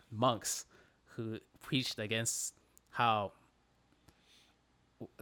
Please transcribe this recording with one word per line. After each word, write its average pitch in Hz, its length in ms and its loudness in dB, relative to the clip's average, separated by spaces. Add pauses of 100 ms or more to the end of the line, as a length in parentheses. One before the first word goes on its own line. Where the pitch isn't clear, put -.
(120)
monks 113 540 0 (500)
who 110 240 -4 (220)
preached - 380 -2
against 110 540 -2 (380)
how 110 420 4 (1700)
w-, - 120 -12 (100)